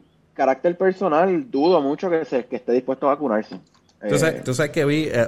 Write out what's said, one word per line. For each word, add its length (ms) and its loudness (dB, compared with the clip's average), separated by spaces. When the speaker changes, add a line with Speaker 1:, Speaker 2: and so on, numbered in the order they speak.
Speaker 1:
carácter 440 0
personal, 720 0
dudo 320 2
mucho 300 -2
que, 140 0
se, 200 -4
que 120 -8
esté 160 -4
dispuesto 340 0
a 80 2
vacunarse. 400 -2
Speaker 2:
Tú 140 -2
Speaker 1:
Eh, 40 2
Speaker 2:
sabes, 240 -2
tú 100 -4
sabes 180 -2
que 140 0
vi, 200 0
eh, 220 0